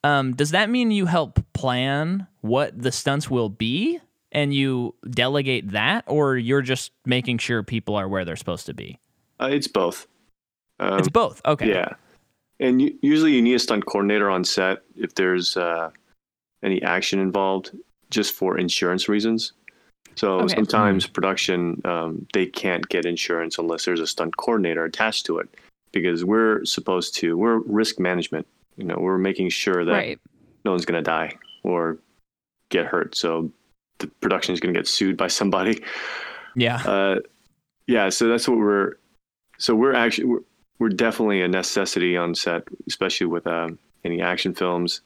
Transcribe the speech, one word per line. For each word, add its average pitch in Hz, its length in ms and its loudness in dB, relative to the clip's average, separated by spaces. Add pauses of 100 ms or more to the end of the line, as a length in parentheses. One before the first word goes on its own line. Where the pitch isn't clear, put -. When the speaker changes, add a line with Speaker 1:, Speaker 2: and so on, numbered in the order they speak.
Speaker 1:
um, 139 300 2
does 147 180 0
that 208 180 2
mean 240 200 2
you 196 160 2
help 165 340 2 (120)
plan 139 720 0 (140)
what 123 400 0
the 127 120 0
stunts 143 380 -2
will 120 180 0
be 170 520 -2 (320)
and 143 220 0
you 131 400 0 (160)
delegate 127 640 -2
that, 127 340 0
or 139 300 2
you're 127 260 2
just 127 300 -4 (120)
making 123 340 0
sure 113 240 -2
people 104 320 -4
are 95 140 -2
where 95 160 -2
they're 85 120 -6
supposed - 300 -8
to - 80 -10
be? - 240 -14 (420)
Speaker 2:
Uh, 127 100 -2
it's 143 180 0
both. - 380 -2 (760)
Um, 95 180 0
Speaker 1:
It's 92 100 2
both. - 360 0
Okay. 139 260 2
Speaker 2:
Yeah. 92 180 0 (720)
And 127 220 4
u-, - 200 2
usually 151 300 6
you 123 100 6
need 120 120 6
a 120 40 4
stunt 107 280 0
coordinator 101 440 2
on 92 140 0
set 95 340 0 (180)
if - 180 -6
there's, 90 420 0
uh, 82 340 -2 (720)
any 95 200 0
action 92 380 0
involved, 95 500 0 (400)
just - 240 0
for 92 240 0
insurance 90 500 0
reasons. 110 440 0 (640)
So 95 240 2
Speaker 3:
Okay. 92 160 2
Speaker 2:
sometimes 104 480 4
Speaker 1:
Mm-hmm. - 80 -10
Speaker 2:
production, 90 720 -2
um, 82 500 -4
they 92 120 2
can't 90 420 -4
get 87 180 0
insurance 85 520 -2
unless 82 260 -4
there's 87 160 0
a 80 80 -2
stunt 82 280 -4
coordinator 85 480 0
attached 110 420 -2
to 82 120 -2
it, 87 100 -6 (440)
because 85 320 0
we're 107 400 2
supposed - 520 -2
to, 82 220 0
we're 113 220 2
risk 107 400 0
management. 90 460 -2 (300)
You 101 80 -10
know, 87 140 -4
we're 92 200 0
making 92 320 0
sure 87 340 0
that 85 80 2
Speaker 3:
Right. - 280 -2 (440)
Speaker 2:
no 98 80 0
one's 87 120 0
gonna 85 180 0
die 80 360 -2 (240)
or 85 360 -2 (720)
get 85 160 0
hurt. 82 300 -2
So 82 340 -2 (480)
the - 100 -8 (120)
production 92 320 0
is 85 80 -2
gonna 87 140 0
get 92 140 0
sued 95 280 0
by 92 120 0
somebody. 98 520 2 (760)
Speaker 1:
Yeah. 120 280 2
Speaker 2:
Uh, 98 360 2 (680)
yeah. 107 220 4
So 113 200 2
that's 117 200 2
what 120 100 4
we're, 101 360 2 (640)
so 113 180 2
we're 127 180 4
actually, 117 300 2
we're, 123 160 2 (400)
we're 113 80 2
definitely 104 540 2
a 90 60 2
necessity 90 680 0
on 85 180 0
set, 85 300 -2 (240)
especially 92 400 -2
with, 85 180 -2
um, 82 320 -4 (260)
any 85 160 -2
action 90 340 -2
films. 87 520 -2